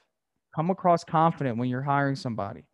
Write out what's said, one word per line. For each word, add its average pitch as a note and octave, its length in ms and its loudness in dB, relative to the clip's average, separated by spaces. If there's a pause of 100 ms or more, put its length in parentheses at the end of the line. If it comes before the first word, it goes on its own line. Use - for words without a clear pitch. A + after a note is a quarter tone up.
(540)
Come F3 160 -2
across E3+ 340 2
confident D#3 540 2
when B2 100 -2
you're B2+ 140 -4
hiring C#3+ 340 0
somebody, G#2 580 -8